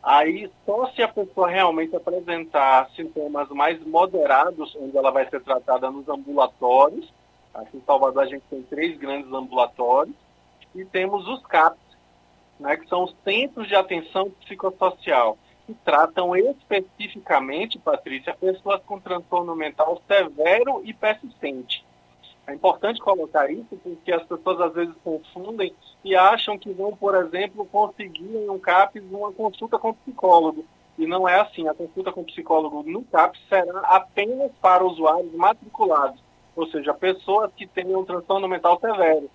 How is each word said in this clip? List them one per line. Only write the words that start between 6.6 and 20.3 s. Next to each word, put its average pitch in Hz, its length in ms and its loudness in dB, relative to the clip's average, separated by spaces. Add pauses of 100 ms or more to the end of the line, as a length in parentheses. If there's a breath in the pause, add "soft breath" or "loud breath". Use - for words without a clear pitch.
Aqui 110 220 -16
em 127 100 -16
Salvador 135 380 2
a - 20 -2
gente 135 240 -12
tem 135 120 -10
três 151 360 -6
grandes 139 340 -10
ambulatórios, 127 840 0 (580)
e 185 120 -14
temos 190 420 -4
os 262 180 -10
caps, 165 320 2 (800)
né, 143 200 -2
que - 100 -20
são 180 160 0
os - 180 -10
Centros 220 460 -4
de 202 80 0
Atenção 190 540 -2 (100)
Psicossocial, 180 960 -2 (300 soft breath)
que 220 80 -14 (100)
tratam 165 500 2
especificamente, 190 1400 -2
Patrícia, 135 560 -4
pessoas 190 520 -2
com 196 120 -10
transtorno 175 560 -4
mental 156 540 -2
severo 190 760 2